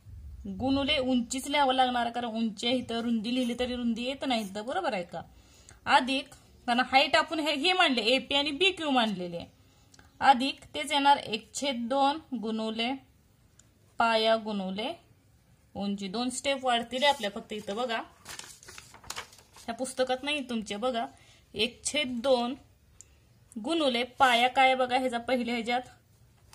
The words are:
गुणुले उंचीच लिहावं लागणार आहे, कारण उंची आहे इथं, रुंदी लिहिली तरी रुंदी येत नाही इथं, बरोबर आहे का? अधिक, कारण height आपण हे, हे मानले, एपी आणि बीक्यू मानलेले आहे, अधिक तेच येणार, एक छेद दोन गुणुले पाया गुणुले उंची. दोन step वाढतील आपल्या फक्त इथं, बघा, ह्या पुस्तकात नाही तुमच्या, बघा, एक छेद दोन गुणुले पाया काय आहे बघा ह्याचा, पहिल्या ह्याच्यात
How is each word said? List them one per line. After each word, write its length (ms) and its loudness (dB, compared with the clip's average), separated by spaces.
गुणुले 500 -2
उंचीच 500 -2
लिहावं 260 4
लागणार 320 2
आहे, 80 -4
कारण 120 -6
उंची 420 -4
आहे 100 2
इथं, 240 -4
रुंदी 340 -2
लिहिली 240 0
तरी 160 -2
रुंदी 280 -2
येत 240 -6
नाही 140 0
इथं, 240 -8
बरोबर 280 -2
आहे 100 -4
का? 180 -10
अधिक, 420 2
कारण 120 2
height 360 4
आपण 240 2
हे, 160 0
हे 180 2
मानले, 280 4
एपी 340 2
आणि 160 0
बीक्यू 380 0
मानलेले 480 0
आहे, 260 -16
अधिक 400 4
तेच 160 -6
येणार, 260 6
एक 360 -8
छेद 340 -4
दोन 500 2
गुणुले 560 -4
पाया 380 4
गुणुले 580 -4
उंची. 320 -4
दोन 220 -4
step 360 -2
वाढतील 380 0
आपल्या 320 2
फक्त 180 -10
इथं, 220 -8
बघा, 260 -2
ह्या 100 -8
पुस्तकात 500 -2
नाही 260 -4
तुमच्या, 280 -6
बघा, 280 -2
एक 300 -4
छेद 400 -4
दोन 320 2
गुणुले 400 0
पाया 440 4
काय 180 4
आहे 100 6
बघा 240 0
ह्याचा, 180 -2
पहिल्या 380 -2
ह्याच्यात 260 -2